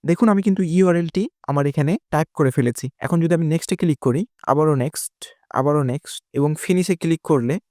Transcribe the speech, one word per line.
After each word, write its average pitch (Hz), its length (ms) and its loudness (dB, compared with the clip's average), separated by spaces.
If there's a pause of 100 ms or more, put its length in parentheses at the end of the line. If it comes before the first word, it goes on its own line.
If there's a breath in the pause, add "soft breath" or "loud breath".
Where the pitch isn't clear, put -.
দেখুন, 175 300 2
আমি 196 140 2
কিন্তু 190 140 2 (140)
ইউআরএলটি 180 480 2 (260)
আমার 143 220 0
এখানে 151 220 0 (200)
টাইপ 156 160 0 (100)
করে 135 160 4
ফেলেছি। 120 300 0 (200)
এখন 175 180 0
যদি 165 140 2
আমি 165 160 0
নেক্সটে 170 280 -2
ক্লিক 160 260 0
করি, 127 140 0 (300)
আবারও 151 320 2
নেক্সট, - 300 -8 (460)
আবারও 147 320 0
নেক্সট - 280 -10 (180)
এবং 143 120 2 (140)
ফিনিশে 185 400 0
ক্লিক 165 280 -2
করলে 131 240 0 (160)